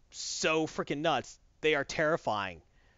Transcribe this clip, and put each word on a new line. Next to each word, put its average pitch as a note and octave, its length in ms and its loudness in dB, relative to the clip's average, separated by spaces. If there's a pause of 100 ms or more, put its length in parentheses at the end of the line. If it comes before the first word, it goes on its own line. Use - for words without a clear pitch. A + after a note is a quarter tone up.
(120)
so D#3+ 560 0
freaking D#3 320 -4
nuts. D3+ 380 0 (220)
They D#3 160 4
are C#3 80 2
terrifying. G#2+ 800 0 (360)